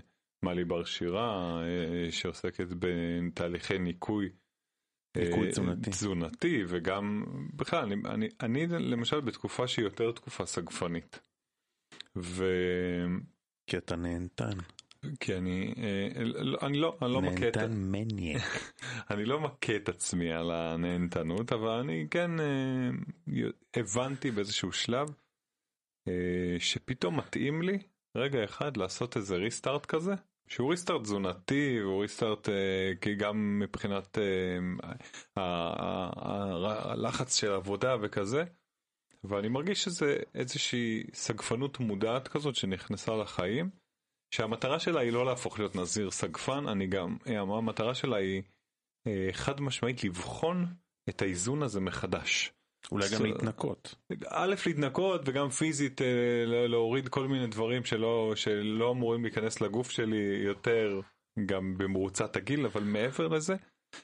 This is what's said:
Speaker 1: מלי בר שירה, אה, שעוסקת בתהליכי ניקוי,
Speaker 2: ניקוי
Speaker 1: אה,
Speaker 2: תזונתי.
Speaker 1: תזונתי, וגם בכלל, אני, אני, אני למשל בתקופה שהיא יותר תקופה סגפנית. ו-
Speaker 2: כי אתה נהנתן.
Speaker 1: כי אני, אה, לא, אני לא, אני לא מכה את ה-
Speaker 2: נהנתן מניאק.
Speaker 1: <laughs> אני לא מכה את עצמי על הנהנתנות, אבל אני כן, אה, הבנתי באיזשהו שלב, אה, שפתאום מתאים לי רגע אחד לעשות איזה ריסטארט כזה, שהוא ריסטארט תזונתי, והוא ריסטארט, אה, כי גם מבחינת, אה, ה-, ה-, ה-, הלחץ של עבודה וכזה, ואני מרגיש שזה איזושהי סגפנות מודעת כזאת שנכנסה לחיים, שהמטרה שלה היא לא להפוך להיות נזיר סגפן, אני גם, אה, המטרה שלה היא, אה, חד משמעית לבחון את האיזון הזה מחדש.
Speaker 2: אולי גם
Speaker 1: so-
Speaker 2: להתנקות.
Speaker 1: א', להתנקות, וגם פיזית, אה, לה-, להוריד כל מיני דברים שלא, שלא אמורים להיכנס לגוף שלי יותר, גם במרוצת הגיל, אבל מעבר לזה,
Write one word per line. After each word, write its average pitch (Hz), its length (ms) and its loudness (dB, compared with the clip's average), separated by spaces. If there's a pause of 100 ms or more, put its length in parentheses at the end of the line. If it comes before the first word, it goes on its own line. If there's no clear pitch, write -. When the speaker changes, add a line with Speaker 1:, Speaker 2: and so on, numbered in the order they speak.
(440)
Speaker 1:
מלי 90 200 0
בר 87 200 0
שירה, 90 800 -2
אה, 85 500 0
שעוסקת 90 540 -4 (120)
בתהליכי 87 1000 0
ניקוי, 92 500 0 (880)
Speaker 2:
ניקוי 87 300 4
Speaker 1:
אה, 90 60 0
Speaker 2:
תזונתי. 92 380 0
Speaker 1:
תזונתי, 98 800 0
וגם 98 560 0 (300)
בכלל, - 300 0
אני, 101 100 0 (100)
אני, 107 240 0 (120)
אני 131 260 0
למשל 135 540 0
בתקופה 123 480 -2
שהיא 120 160 0
יותר 113 280 0
תקופה - 340 -6
סגפנית. 85 760 -4 (960)
ו- 90 880 2 (600)
Speaker 2:
כי - 120 -2
אתה 87 180 -4
נהנתן. 87 600 -2 (640)
Speaker 1:
כי 98 160 -2
אני, 92 420 -2
אה, 101 460 -2
לא, 135 380 -2
אני 143 160 0
לא, 165 240 2
אני 123 100 2
לא 127 100 4
מכה 90 260 2
את - 80 0
ה- 107 100 2
Speaker 2:
נהנתן 113 160 -2
מניאק. 98 600 -2 (380)
Speaker 1:
<laughs> 120 300 -10
אני 104 140 0
לא 135 160 2
מכה 127 360 0
את 101 120 -2
עצמי 87 440 0
על 82 180 0
הנהנתנות, 85 1000 0
אבל 113 180 0
אני 151 400 -2
כן, 170 300 0
אה, 131 500 0 (840)
הבנתי 123 540 0
באיזשהו 101 420 -2
שלב, 131 360 0 (1000)
אה, 92 40 0 (460)
שפתאום - 600 0
מתאים 143 440 -2
לי 190 160 0 (380)
רגע 131 280 2
אחד 139 320 -4
לעשות 104 400 0
איזה 98 200 2
ריסטארט 117 500 0
כזה, 170 280 2 (340)
שהוא 127 220 2
ריסטארט 175 320 2
תזונתי, 104 800 2
והוא 95 200 2
ריסטארט, 110 460 0
אה, 104 60 2 (460)
כי 104 140 2
גם 104 440 2
מבחינת, 98 600 -2
אה, 107 60 4 (1120)
ה-, 101 40 0
ה-, 90 760 -2
ה-, 101 760 -2
הלחץ 120 440 -2
של 104 160 2
עבודה 98 500 0
וכזה, 104 420 0 (800)
ואני 101 240 0
מרגיש 147 360 0
שזה 156 320 2 (180)
איזושהי 123 680 0 (120)
סגפנות 123 640 -2
מודעת 110 480 0
כזאת 143 260 -2
שנכנסה 98 600 -2
לחיים, 107 540 -2 (640)
שהמטרה 120 460 0
שלה 165 200 2
היא 120 120 2
לא 123 140 2
להפוך 123 320 -2
להיות 101 180 -2
נזיר 92 340 -2
סגפן, 131 580 -2
אני 95 180 0
גם, 92 300 -2 (100)
אה, 110 140 0
המטרה 110 540 0
שלה 127 220 0
היא, 95 260 2 (640)
אה, 95 260 0
חד 139 280 -2
משמעית 127 440 -2
לבחון 160 600 0 (420)
את - 140 -2
האיזון 104 400 0
הזה 101 180 0
מחדש. 90 720 0 (400)
Speaker 2:
אולי 101 200 2
גם 110 80 2
Speaker 1:
so- - 20 4
Speaker 2:
להתנקות. - 720 -2 (340)
Speaker 1:
א', 185 260 2 (120)
להתנקות, 170 580 2
וגם 135 260 2
פיזית, 139 520 0
אה, 131 40 4 (400)
לה-, 120 200 4
להוריד 120 420 4
כל 135 200 2
מיני 131 180 2
דברים 113 380 0
שלא, 113 520 2
שלא 107 540 2
אמורים 117 320 2
להיכנס 110 380 -2
לגוף 113 300 0
שלי 104 540 2
יותר, 101 560 2 (460)
גם 95 320 0
במרוצת 95 580 0
הגיל, 127 300 2
אבל 104 160 0
מעבר 113 460 2
לזה, 160 260 2 (500)